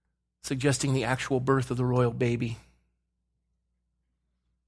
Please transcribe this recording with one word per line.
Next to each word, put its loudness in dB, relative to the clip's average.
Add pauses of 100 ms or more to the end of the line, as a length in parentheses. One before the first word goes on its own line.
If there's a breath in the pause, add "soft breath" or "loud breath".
(420)
suggesting 0
the 0
actual 0
birth 0
of -2
the -2
royal 2
baby. -2 (2000)